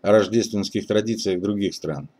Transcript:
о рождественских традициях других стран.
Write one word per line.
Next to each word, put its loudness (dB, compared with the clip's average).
о 0
рождественских 2
традициях 0
других -2
стран. -8